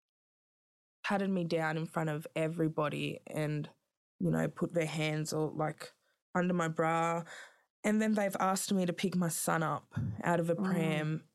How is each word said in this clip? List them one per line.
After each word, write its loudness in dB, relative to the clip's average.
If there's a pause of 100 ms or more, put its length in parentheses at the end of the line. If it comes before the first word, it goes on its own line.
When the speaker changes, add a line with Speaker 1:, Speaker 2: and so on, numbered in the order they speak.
(1040)
Speaker 1:
patted 0
me 2
down 0
in -2
front -2
of -4 (100)
everybody 0
and, -2 (500)
you 2
know, 2
put -4
their 0
hands -2
all, -2
like, -6 (400)
under 2
my 2
bra. 2 (600)
And 4
then 2
they've 2
asked 0
me 4
to 2
pick -2
my 2
son 0
up -4 (300)
out 2
of 0
a 2
Speaker 2:
Mm. -2
Speaker 1:
pram. 0 (120)